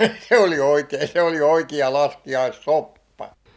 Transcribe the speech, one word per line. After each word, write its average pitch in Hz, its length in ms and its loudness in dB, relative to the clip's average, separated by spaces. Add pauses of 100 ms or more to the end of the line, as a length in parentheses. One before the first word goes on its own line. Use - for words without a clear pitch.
<laughs> - 200 -12
Se 247 100 4
oli 170 220 2
oikein, 147 480 0
se 175 140 -2
oli 165 180 0
oikea 147 520 0
laskiaissoppa. 139 1400 -4 (280)